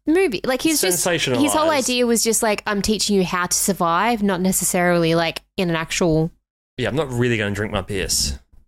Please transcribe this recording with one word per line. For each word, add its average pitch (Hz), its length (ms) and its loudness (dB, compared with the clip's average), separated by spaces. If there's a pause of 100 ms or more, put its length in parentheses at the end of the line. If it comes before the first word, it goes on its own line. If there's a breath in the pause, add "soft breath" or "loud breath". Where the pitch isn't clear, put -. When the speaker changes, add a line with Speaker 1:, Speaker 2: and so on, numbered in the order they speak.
Speaker 1:
movie. 320 380 2
Like, 254 180 -2
he's 311 180 0
just, 180 240 0
his - 0 -
whole 156 320 0
Speaker 2:
Sensationalized. 302 340 2
Speaker 1:
idea 247 360 0
was 233 180 2
just, 226 180 0
like, 214 240 0
"I'm 208 160 -2
teaching 214 340 0
you 185 80 4
how 180 220 -2
to - 100 -2
survive," 196 680 0
not 196 180 0
necessarily, 175 760 2
like, 165 280 -2 (140)
in 185 140 0
an 165 60 0
actual 160 540 0 (480)
Speaker 2:
Yeah, 117 100 -2
I'm 113 80 -2
not 147 140 -2
really 120 260 2
gonna 101 180 -2
drink 101 180 -4
my 98 100 -2
piss. 82 560 -4 (300)